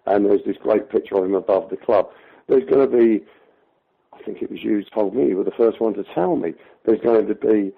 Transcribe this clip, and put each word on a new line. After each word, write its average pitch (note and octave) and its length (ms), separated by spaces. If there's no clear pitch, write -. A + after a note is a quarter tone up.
And G2+ 200
there's G2+ 180
this G2+ 160
great G#2+ 300
picture G2+ 260
of F#2+ 80
him F#2+ 100
above F#2+ 360
the F#2+ 60
club. - 340
There's C3 200
gonna C3+ 200
be, A#2 340
I - 120
think G2+ 180
it - 80
was F2 120
you A2 160
who G2 40
told G#2 220
me, C3+ 140
you F#2+ 80
were G2 80
the F#2+ 80
first A#2 280
one A2 140
to G2+ 100
tell F3 200
me, E2 200
there's A2 160
going A2 280
to G#2 80
be G#2 420